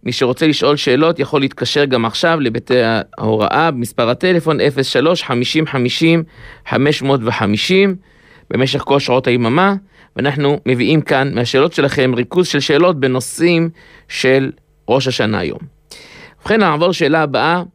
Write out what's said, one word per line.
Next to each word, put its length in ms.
מי 80
שרוצה 360
לשאול 280
שאלות 440
יכול 220
להתקשר 440
גם 200
עכשיו 340
לבית 320
ההוראה, 540
במספר 380
הטלפון 520
אפס 240
שלוש 380
חמישים 440
חמישים 560
חמש 320
מאות 220
וחמישים, 720
במשך 300
כל 200
שעות 280
היממה, 480
ואנחנו 500
מביאים 360
כאן 340
מהשאלות 380
שלכם 420
ריכוז 320
של 120
שאלות 400
בנושאים 680
של 440
ראש 180
השנה 320
היום. 200
ובכן, 180
נעבור 320
שאלה 300
הבאה. 420